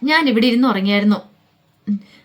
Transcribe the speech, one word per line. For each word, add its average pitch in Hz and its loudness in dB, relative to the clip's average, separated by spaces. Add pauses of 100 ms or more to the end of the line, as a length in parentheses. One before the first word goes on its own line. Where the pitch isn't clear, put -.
ഞാൻ 302 0
ഇവിടെ 226 2
ഇരുന്ന് 247 2
ഉറങ്ങിയായിരുന്നു." 202 0 (760)
ഉം. 202 -4 (260)